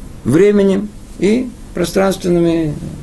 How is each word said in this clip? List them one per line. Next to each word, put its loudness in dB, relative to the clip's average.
временем 4
и 2
пространственными 0